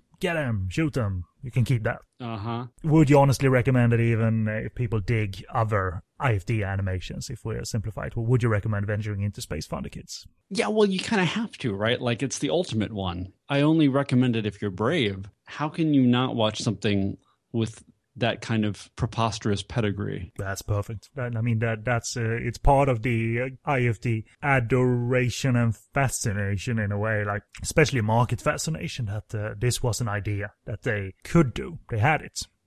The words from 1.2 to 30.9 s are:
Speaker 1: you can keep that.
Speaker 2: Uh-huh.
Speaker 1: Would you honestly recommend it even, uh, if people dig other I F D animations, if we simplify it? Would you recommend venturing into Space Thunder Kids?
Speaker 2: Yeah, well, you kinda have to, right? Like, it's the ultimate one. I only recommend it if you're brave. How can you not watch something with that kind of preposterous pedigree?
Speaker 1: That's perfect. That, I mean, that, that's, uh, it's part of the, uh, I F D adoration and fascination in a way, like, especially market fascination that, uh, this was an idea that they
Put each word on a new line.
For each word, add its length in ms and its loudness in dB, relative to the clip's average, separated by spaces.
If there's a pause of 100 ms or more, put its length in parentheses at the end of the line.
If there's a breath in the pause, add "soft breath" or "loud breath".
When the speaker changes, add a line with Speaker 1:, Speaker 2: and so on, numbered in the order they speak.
Speaker 1:
you 120 -12
can 120 2
keep 200 0
that. 160 -4 (180)
Speaker 2:
Uh-huh. 480 -6 (160)
Speaker 1:
Would 280 6
you 80 8
honestly 300 6
recommend 440 4
it 80 4
even, 480 2
uh, 40 -2
if 220 -6
people 240 -2
dig 460 -2 (100)
other 480 0 (160)
I 140 0
F 140 -2
D 180 -2
animations, 640 -4
if 160 -12
we 200 -6
simplify 420 -6
it? 100 -8
Would 260 2
you 60 2
recommend 380 0
venturing 340 -4
into 220 -4
Space 240 -8
Thunder 240 -8
Kids? 360 -16 (220)
Speaker 2:
Yeah, 200 -2
well, 200 4
you 100 0
kinda 280 2
have 320 -4
to, 160 -2
right? 260 0
Like, 220 -2
it's 160 -4
the 100 -2
ultimate 440 -2
one. 420 -6 (160)
I 100 2
only 280 4
recommend 460 2
it 120 0
if 160 -6
you're 80 -2
brave. 580 -2 (160)
How 240 -6
can 240 0
you 140 6
not 280 4
watch 260 0
something 580 0 (340)
with 320 -4 (340)
that 220 -2
kind 240 -2
of 320 -6
preposterous 680 -2
pedigree? 760 -4
Speaker 1:
That's 240 -8
perfect. 540 -6
That, 200 -6
I 60 -2
mean, 160 2
that, 260 -2
that's, 320 -2
uh, 240 -2
it's 160 -6
part 320 6
of 140 0
the, 400 0
uh, 60 -4 (180)
I 160 2
F 180 0
D 240 -2 (180 soft breath)
adoration 1120 2
and 220 4
fascination 1000 -2
in 140 -2
a 60 -2
way, 280 0
like, 160 -4 (180)
especially 400 2
market 400 2
fascination 640 -4
that, 300 -8
uh, 240 -6
this 240 0
was 180 0
an 80 -2
idea 460 -4 (100)
that 200 -8
they 280 -4 (120)